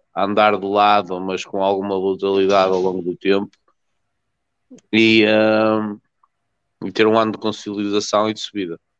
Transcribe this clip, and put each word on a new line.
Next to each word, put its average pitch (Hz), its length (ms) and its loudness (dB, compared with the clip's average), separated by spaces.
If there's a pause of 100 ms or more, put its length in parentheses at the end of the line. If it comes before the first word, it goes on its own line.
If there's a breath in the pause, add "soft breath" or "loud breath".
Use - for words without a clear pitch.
(160)
andar 104 440 2
de 98 60 -8
lado, 101 560 2
mas 92 240 -6
com 98 180 -4
alguma 98 340 -2
volatilidade 95 760 2
ao 92 80 0
longo 92 200 -2
do 87 140 -6
tempo. 98 340 -2 (1400)
E, 110 340 4
ahm, 107 720 0 (840)
e 95 80 -10
ter 110 160 2
um 110 100 4
ano 110 160 0
de - 40 -12
consolidação 104 920 -4
e 107 40 -4
de 104 60 -18
subida. 90 400 -10 (200)